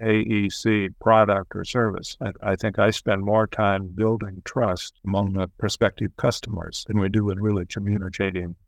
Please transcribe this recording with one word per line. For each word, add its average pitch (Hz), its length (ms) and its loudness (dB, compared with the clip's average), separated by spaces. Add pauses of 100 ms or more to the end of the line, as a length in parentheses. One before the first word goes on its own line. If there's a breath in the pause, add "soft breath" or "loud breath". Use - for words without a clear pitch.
A 110 200 4
E 104 300 0
C 104 380 0 (120)
product 104 540 4
or 95 100 -6
service. 104 560 -2
I, 104 120 -4 (100)
I 98 140 0
think 107 220 -4
I 104 120 6
spend 101 320 -2
more 107 240 2
time 98 420 0
building 101 560 -2
trust - 640 -4
among 98 280 0
the 95 140 -2 (100)
prospective - 580 0
customers 98 720 -4
than 107 100 2
we 98 100 2
do 104 220 0
in 95 100 -2
really 104 260 0
communicating 95 920 -4 (120)